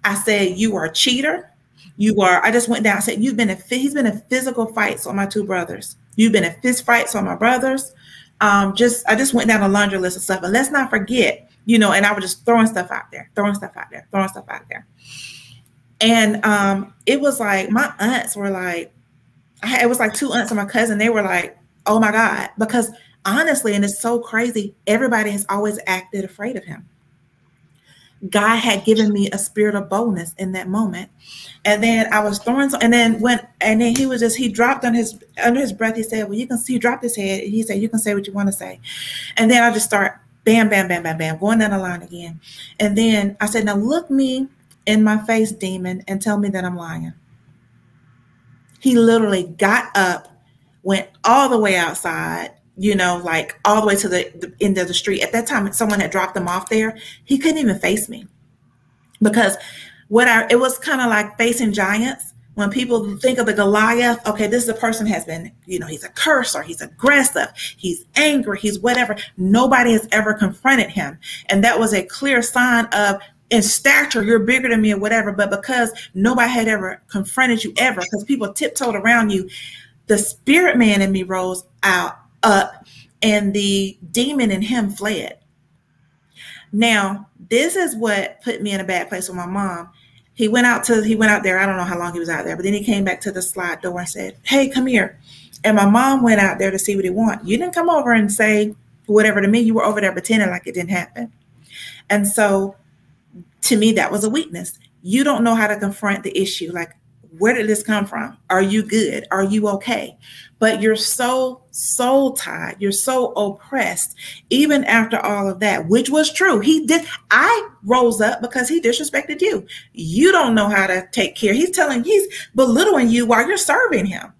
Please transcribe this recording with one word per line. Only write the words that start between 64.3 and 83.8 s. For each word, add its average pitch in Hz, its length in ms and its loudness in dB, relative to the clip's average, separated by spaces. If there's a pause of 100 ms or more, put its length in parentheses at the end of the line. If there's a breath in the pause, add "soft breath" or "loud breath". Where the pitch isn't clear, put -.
this 233 180 0
is 233 40 -2
a 220 60 -4
person 226 320 -2
has 180 180 -2
been, 165 280 -10 (140)
you 180 120 -6
know, 160 80 -8
he's 151 180 -12
a - 60 -16
cursor, 262 520 0
he's 165 200 -12
aggressive, - 640 0 (280 loud breath)
he's 170 280 -6 (120)
angry, 269 420 0
he's 202 220 -4
whatever. 233 360 0 (200 loud breath)
Nobody 240 560 4
has 220 180 2
ever 214 240 0
confronted 214 560 0
him. 156 280 -8 (300 loud breath)
And 196 160 2
that 240 140 2
was 214 160 2
a 185 80 0
clear 269 400 -2
sign 240 440 2
of 202 360 0 (280 loud breath)
in 226 120 4
stature, 277 600 2
you're 220 160 2
bigger 247 300 0
than 226 120 2
me 214 120 4
or 196 60 0
whatever, 208 340 0
but 196 180 -2
because 233 420 -2 (220 loud breath)
nobody 240 360 2
had 233 180 0
ever 196 400 -4
confronted 220 560 -2
you - 120 -6
ever, 247 240 0
'cause 202 240 -6
people 226 280 -2
tiptoed 240 420 -4
around 220 360 2
you, 190 180 -2 (580 loud breath)
the 208 120 4
spirit 311 580 2
man 208 260 4
in 190 100 0
me 185 100 -2
rose 185 420 -6 (180)
out, 180 340 0 (260)
up, - 440 2 (360 loud breath)
and 208 300 2
the 196 460 -2 (140)